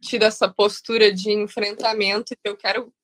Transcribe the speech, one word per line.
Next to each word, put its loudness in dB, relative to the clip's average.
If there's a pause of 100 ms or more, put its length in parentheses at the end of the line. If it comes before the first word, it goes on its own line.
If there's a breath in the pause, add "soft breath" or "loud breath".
tido 0
essa 2
postura 2
de -4
enfrentamento, -2
que -8
eu -8
quero, -4 (120)